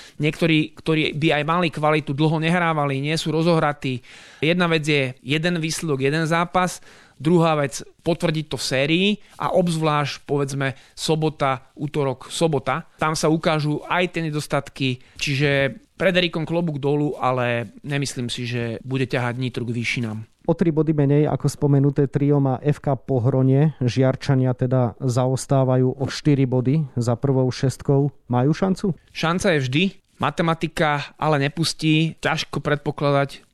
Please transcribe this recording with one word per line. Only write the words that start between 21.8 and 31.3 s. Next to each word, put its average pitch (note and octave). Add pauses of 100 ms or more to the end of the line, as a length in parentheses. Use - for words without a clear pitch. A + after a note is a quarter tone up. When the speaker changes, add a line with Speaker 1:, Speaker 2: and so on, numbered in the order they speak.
Speaker 2:
trio C#3+
má C3+
F C#3+
K D3
Pohronie. C3
Žiarčania C3
teda B2+
zaostávajú C3
o C3+
štyri C3+
body B2+ (160)
za A#2
prvou C3
šestkou. C#3 (160)
Majú B2
šancu? F#3+ (300)
Speaker 1:
Šanca E3+
je C#3
vždy. C#3 (320)
Matematika D#3
ale D3+